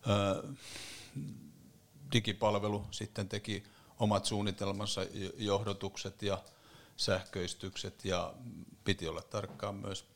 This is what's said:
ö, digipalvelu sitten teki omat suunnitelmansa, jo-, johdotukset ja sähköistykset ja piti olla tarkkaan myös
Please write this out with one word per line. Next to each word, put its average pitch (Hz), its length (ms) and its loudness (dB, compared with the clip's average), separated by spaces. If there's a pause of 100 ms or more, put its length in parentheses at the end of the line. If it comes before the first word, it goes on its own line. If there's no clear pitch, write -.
ö, 101 340 6 (1700)
digipalvelu 104 800 4
sitten 104 380 -4
teki 104 340 -4 (360)
omat 104 260 4
suunnitelmansa, 101 760 0
jo-, 95 340 -4
johdotukset 101 840 0
ja 98 160 2 (600)
sähköistykset - 1080 -2
ja 87 280 2 (500)
piti 92 240 2
olla 82 140 -2
tarkkaan 101 540 -4
myös 98 300 -6 (100)